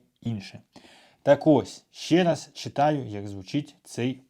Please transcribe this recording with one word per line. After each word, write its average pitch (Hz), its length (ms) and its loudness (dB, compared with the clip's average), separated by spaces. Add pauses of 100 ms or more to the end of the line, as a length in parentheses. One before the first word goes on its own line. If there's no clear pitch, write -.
(220)
інше. 110 380 -8 (640)
Так - 240 4
ось, 135 440 2
ще 175 320 2
раз 160 300 -2
читаю, 139 540 -2
як 104 200 -10
звучить 101 560 -8
цей 127 460 -6